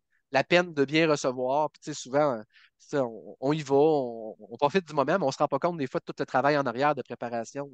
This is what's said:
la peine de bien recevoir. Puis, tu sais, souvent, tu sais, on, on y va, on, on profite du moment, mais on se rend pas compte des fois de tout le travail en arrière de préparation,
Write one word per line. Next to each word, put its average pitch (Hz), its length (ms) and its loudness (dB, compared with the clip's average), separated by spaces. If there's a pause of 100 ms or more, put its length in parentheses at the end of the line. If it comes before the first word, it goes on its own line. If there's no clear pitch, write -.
(320)
la 135 120 2
peine 175 300 2
de 143 100 2
bien 156 240 2
recevoir. 139 600 0
Puis, - 140 -20
tu 151 100 -10
sais, 139 80 -12
souvent, 131 380 0
tu 107 60 -14 (340)
sais, - 180 -6
on, 110 420 -4
on 135 140 0
y 156 80 -2
va, 139 140 0
on, 123 640 2
on 107 180 -18
profite 160 300 0
du 151 80 -14
moment, 165 240 2
mais 175 60 0
on 135 60 2
se - 60 -12
rend 151 100 2
pas 139 120 -2
compte 170 180 -2
des 147 80 -4
fois 165 140 -6
de - 60 -8
tout - 120 -12
le 143 80 -4
travail 139 320 2
en 139 80 0
arrière 135 300 0
de 127 80 -6
préparation, 120 720 -10